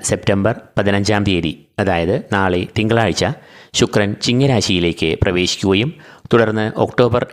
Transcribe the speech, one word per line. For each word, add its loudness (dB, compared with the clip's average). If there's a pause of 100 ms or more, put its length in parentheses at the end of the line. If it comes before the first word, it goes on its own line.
സെപ്റ്റംബർ 0 (220)
പതിനഞ്ചാം 0
തീയതി, 0 (320)
അതായത് 0 (180)
നാളെ 0 (160)
തിങ്കളാഴ്ച, 0 (540)
ശുക്രൻ 2 (140)
ചിങ്ങരാശിയിലേക്ക് 0 (140)
പ്രവേശിക്കുകയും 0 (420)
തുടർന്ന് 2 (200)
ഒക്ടോബർ 2 (100)